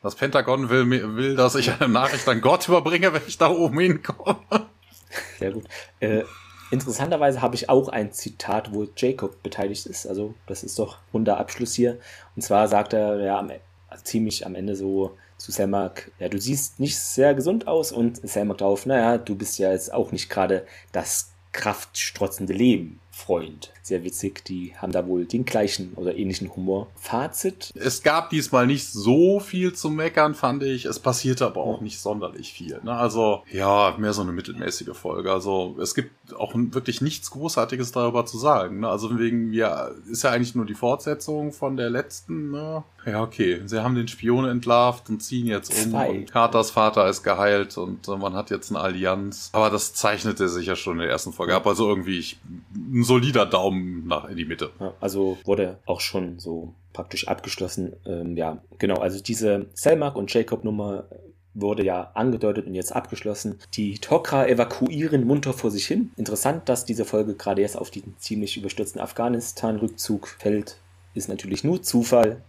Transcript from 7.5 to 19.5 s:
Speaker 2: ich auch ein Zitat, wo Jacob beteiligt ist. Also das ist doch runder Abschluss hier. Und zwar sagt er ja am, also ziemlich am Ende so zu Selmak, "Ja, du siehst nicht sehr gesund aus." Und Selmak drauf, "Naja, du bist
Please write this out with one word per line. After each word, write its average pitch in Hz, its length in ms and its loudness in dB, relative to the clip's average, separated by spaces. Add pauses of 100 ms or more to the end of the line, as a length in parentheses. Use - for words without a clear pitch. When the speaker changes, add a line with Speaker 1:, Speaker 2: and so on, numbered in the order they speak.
Speaker 2:
ich - 120 -4
auch 135 200 6
ein 104 240 -4
Zitat, - 600 -4
wo 104 140 -2 (100)
Jacob 127 460 -2
beteiligt 101 440 -6
ist. - 200 -10
Also 104 280 -6 (120)
das 95 160 -10
ist - 160 -10
doch 107 200 -4 (140)
runder 107 260 2
Abschluss - 360 -4
hier. 120 240 2 (380)
Und 113 60 -8
zwar 104 260 4
sagt 104 240 2
er 104 280 2
ja 98 200 0
am, 98 100 -6 (380)
also - 160 -20
ziemlich 110 420 -2
am 92 80 -10
Ende 95 220 -4
so 95 400 0 (200)
zu - 160 -14
Selmak, 98 680 -2
"Ja, 92 80 -4
du 101 100 -2
siehst 131 420 -4
nicht 143 180 0
sehr 139 360 4
gesund 170 320 0
aus." 160 260 2
Und 117 340 -2
Selmak 104 320 -2
drauf, 101 280 2
"Naja, 120 320 4
du 113 160 -4
bist 101 240 -6